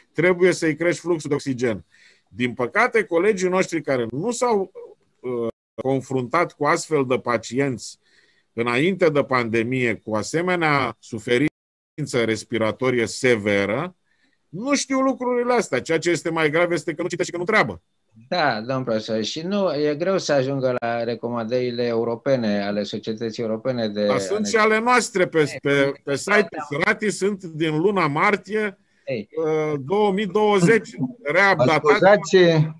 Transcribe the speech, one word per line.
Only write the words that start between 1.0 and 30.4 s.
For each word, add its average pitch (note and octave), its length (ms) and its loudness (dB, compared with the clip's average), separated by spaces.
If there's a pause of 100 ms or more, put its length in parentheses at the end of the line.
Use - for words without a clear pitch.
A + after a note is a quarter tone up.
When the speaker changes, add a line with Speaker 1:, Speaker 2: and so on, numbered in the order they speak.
Speaker 1:
fluxul E3 280 -4
de C#3+ 60 0
oxigen. A#2+ 500 -2 (440)
Din A#2 260 -4
păcate, A3 500 0
colegii F#3 440 0
noștri F3+ 340 0
care C3 280 -2
nu D#3 200 -4
s-au, A3+ 420 -2 (480)
uh, A#2+ 280 -4 (340)
confruntat C3+ 720 0
cu - 120 -6
astfel D#3 420 0
de B2 120 0
pacienți A#2+ 800 -4 (540)
înainte D3+ 560 0
de C#3+ 160 2
pandemie, A#2+ 720 0
cu G#2+ 220 -6
asemenea D3+ 840 0
suferință - 1300 -4
respiratorie A2 840 -2
severă, G#2+ 920 0 (520)
nu B3 260 -2
știu C4+ 260 -2
lucrurile B3 520 0
astea. F#3+ 280 0
Ceea D#3+ 180 -2
ce D#3+ 120 0
este E3+ 200 -2
mai D#3+ 200 0
grav E3+ 220 0
este E3+ 220 -4
că F3 80 -8
nu F3 60 -4
citește E3+ 240 -4
și E3+ 60 -8
că F3 60 -4
nu F3 40 -2
întreabă. F3 340 0 (460)
Speaker 2:
Da, C#3+ 320 0
domn C3 240 -6
profesor, A2 380 -2
și G#2 180 -6
nu, F#3 340 -2
e D3 200 0
greu F3 240 -2
să - 140 -2
ajungă C3+ 460 0
la A#2 260 -2
recomandările A#2+ 800 -4
europene, A#2 760 0
ale G#2 200 -2
Societății A2 600 -6
Europene A2+ 460 -4
de G#2 180 -2
Speaker 1:
Dar G2+ 120 2
sunt G3+ 280 -2
și G#3 100 -2
Speaker 2:
Anestezie. - 20 4
Speaker 1:
ale G#3+ 220 4
noastre A#3 460 2
pe, E3 120 -2
Speaker 2:
Ei, D3 240 0
Speaker 1:
pe, C#3+ 60 -2
Speaker 2:
păi, C#3 360 2
Speaker 1:
pe C#3 120 -2
site. G3+ 340 2
Speaker 2:
da. D#3 200 -10
Speaker 1:
Srati G#3 400 -2
sunt F#3+ 340 -4
din D#3+ 340 -2
luna F#3 280 2
martie, G3 720 0 (260)
Speaker 2:
Ei. A2+ 240 -6 (160)
Speaker 1:
uh, D#3 300 0 (100)
două G3+ 280 2
mii G#3 140 -2
douăzeci, G#3 720 4